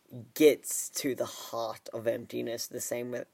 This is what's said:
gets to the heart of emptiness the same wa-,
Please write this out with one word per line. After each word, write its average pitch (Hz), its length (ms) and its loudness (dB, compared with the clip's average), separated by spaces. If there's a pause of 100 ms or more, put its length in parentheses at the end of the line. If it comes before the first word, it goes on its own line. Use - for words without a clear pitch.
(360)
gets - 560 6
to 131 240 -2
the 120 100 -2
heart - 640 -8
of 113 160 -8
emptiness 120 600 -2
the 123 120 -10
same 120 320 -4
wa-, 120 120 -4 (100)